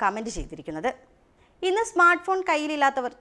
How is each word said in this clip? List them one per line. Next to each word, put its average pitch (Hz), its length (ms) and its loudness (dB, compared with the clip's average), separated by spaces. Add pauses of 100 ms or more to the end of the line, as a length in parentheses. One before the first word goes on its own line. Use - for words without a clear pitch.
കമന്റ് 220 280 -2
ചെയ്തിരിക്കുന്നത്. 165 640 -6 (680)
ഇന്ന് 381 300 2
സ്മാർട്ട് 349 300 4
ഫോൺ 381 260 -2
കയ്യിലില്ലാത്തവർ 285 720 0